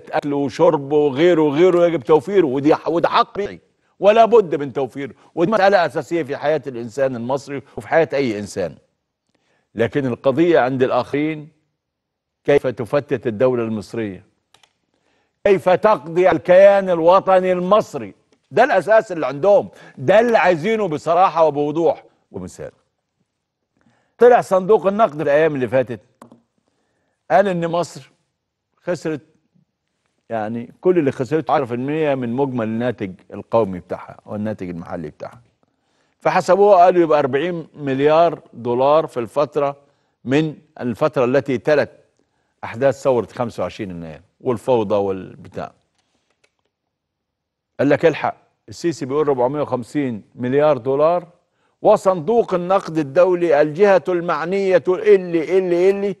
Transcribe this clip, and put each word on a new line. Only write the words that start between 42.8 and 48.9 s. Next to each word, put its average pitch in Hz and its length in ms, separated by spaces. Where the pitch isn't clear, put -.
ثورة 120 260
خمسة 110 360
وعشرين 92 280
يناير 82 300
والفوضى 113 540
والبتاع. 98 760
قال 135 100
لك: 143 160
"الحق، 143 320
السيسي 147 360